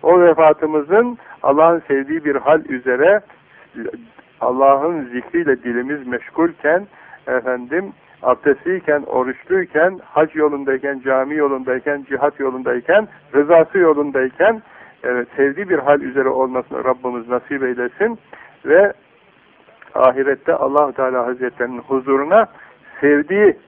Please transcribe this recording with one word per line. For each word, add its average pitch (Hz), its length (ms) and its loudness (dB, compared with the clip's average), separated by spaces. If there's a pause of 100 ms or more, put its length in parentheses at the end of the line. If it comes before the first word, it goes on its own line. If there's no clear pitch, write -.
O 175 180 4
vefatımızın 160 960 2 (240)
Allah'ın 156 460 2
sevdiği 143 360 -4
bir 143 120 0
hal 147 320 0
üzere, 131 520 0 (1200)
Allah'ın 139 640 2
zikriyle 127 580 -2
dilimiz 127 440 -6
meşgulken, 160 800 -2 (400)
efendim, 127 680 -6 (300)
abdestliyken, 147 800 -2
oruçluyken, 170 1000 -2
hac 156 320 -2
yolundayken, 139 680 -2
cami 135 320 -2
yolundayken, 139 720 -2
cihat 135 320 -2
yolundayken, 127 680 -2 (260)
rızası 160 440 4
yolundayken, 147 840 0 (420)
evet, 123 320 -4
sevdiği 143 320 -2
bir 170 100 0
hal 143 220 2
üzere 131 280 -2
olmasını 127 560 -4
Rabbimiz 127 440 -4
nasip 123 340 -6
eylesin 127 560 -6 (480)
ve 185 260 4 (1040)
ahirette 131 600 0
Allah-u 139 380 0
Teala 127 340 -2
Hazretlerinin 123 520 -6
huzuruna 135 680 0 (540)
sevdiği 151 560 2 (120)